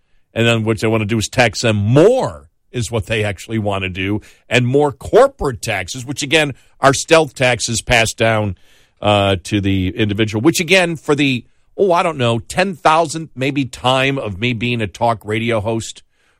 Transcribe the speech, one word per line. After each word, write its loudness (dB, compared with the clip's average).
and 0
then 2
what -2
they -2
want 0
to -2
do -2
is -4
tax 0
them 2
more 2
is -8
what -4
they -2
actually -6
want -4
to -6
do, -4
and 2
more 2
corporate 2
taxes, -8
which, -8
again, 0
are 6
stealth 2
taxes -2
passed 0
down, 0
uh, 2
to -2
the -2
individual, -2
which, 2
again, 2
for -2
the, -2
oh, 2
I 2
don't -4
know, 0
ten -4
thousandth 0
maybe -2
time 0
of -8
me -2
being -4
a -4
talk -4
radio -2
host -8